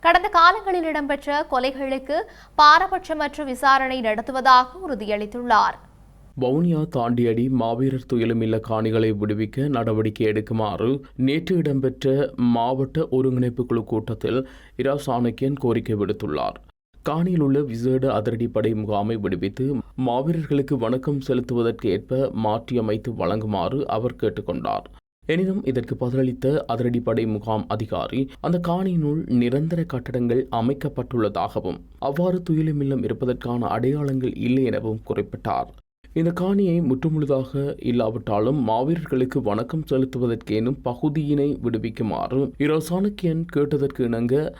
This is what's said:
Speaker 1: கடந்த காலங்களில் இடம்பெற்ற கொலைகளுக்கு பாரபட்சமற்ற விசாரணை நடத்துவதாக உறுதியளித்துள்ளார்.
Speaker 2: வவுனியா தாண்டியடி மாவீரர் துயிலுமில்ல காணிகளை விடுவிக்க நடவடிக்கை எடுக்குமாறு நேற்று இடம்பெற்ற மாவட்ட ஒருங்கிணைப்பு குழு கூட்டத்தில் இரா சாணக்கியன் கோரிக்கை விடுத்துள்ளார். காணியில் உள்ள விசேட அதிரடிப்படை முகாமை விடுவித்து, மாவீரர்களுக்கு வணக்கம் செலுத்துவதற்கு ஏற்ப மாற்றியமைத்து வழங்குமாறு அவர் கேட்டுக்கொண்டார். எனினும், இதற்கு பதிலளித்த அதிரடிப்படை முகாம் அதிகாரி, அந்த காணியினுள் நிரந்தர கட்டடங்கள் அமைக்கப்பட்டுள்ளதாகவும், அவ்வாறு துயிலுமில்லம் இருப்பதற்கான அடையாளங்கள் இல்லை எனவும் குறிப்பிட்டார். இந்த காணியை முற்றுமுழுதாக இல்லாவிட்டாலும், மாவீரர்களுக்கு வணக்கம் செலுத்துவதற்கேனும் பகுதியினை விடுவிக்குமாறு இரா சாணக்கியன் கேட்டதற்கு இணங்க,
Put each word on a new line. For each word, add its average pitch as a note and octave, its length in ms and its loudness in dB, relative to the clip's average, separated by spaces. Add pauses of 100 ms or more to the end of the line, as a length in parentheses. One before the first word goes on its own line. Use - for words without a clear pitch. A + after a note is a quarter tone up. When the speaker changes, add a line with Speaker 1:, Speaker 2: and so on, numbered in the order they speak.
Speaker 1:
கடந்த F4+ 300 4
காலங்களில் F4+ 560 4
இடம்பெற்ற C#4+ 600 -2
கொலைகளுக்கு C4+ 640 -2 (400)
பாரபட்சமற்ற D#4 920 4
விசாரணை C4 560 2
நடத்துவதாக B3+ 800 4
உறுதியளித்துள்ளார். G#3+ 920 0 (640)
Speaker 2:
வவுனியா D#3 360 2 (160)
தாண்டியடி A#2+ 480 2 (160)
மாவீரர் B2+ 520 0
துயிலுமில்ல A2+ 460 2 (120)
காணிகளை A2 500 2
விடுவிக்க G#2+ 560 -2
நடவடிக்கை A2 520 0
எடுக்குமாறு G#2+ 600 0 (380)
நேற்று E3 340 0
இடம்பெற்ற C3+ 540 0 (400)
மாவட்ட C3 500 0 (120)
ஒருங்கிணைப்பு B2+ 500 2
குழு A#2 240 0
கூட்டத்தில் A2 480 -2 (380)
இரா C3+ 180 0 (100)
சாணக்கியன் B2 600 0
கோரிக்கை A2+ 360 0
விடுத்துள்ளார். D2+ 560 -2 (520)
காணியில் E3 380 2
உள்ள C#3 220 4
விசேட B2+ 380 0 (100)
அதிரடிப்படை A2+ 640 0
முகாமை G#2+ 360 -2 (100)
விடுவித்து, G2 400 -2 (400)
மாவீரர்களுக்கு C#3 800 0
வணக்கம் C3 440 0
செலுத்துவதற்கு A#2+ 680 0
ஏற்ப B2+ 240 -2 (280)
மாற்றியமைத்து A2+ 720 -2
வழங்குமாறு G2+ 580 0 (200)
அவர் A#2+ 240 -4
கேட்டுக்கொண்டார். - 680 -4 (460)
எனினும், F#3+ 280 0 (100)
இதற்கு B2 300 -2
பதிலளித்த C3 540 0 (180)
அதிரடிப்படை A#2+ 600 0
முகாம் G#2+ 320 -2 (100)
அதிகாரி, A2 460 -2 (180)
அந்த F3 200 0 (100)
காணியினுள் E3+ 520 0 (200)
நிரந்தர D#3 420 0 (100)
கட்டடங்கள் B2 480 0 (200)
அமைக்கப்பட்டுள்ளதாகவும், A2 1160 -2 (300)
அவ்வாறு F3 300 0 (100)
துயிலுமில்லம் C#3+ 580 0
இருப்பதற்கான A#2+ 560 -2 (120)
அடையாளங்கள் C3+ 600 0 (120)
இல்லை C3 240 2
எனவும் A2 360 -4
குறிப்பிட்டார். G2 640 -4 (480)
இந்த E3 200 2
காணியை F#3+ 360 2 (140)
முற்றுமுழுதாக C3+ 640 0 (380)
இல்லாவிட்டாலும், A#2 760 0
மாவீரர்களுக்கு C3 760 0
வணக்கம் A2+ 480 -2
செலுத்துவதற்கேனும் B2+ 920 0
பகுதியினை C#3+ 640 0 (160)
விடுவிக்குமாறு A2 800 -2 (240)
இரா D#3 120 2 (120)
சாணக்கியன் F3+ 540 0 (120)
கேட்டதற்கு C#3+ 540 0
இணங்க, A#2 260 0 (260)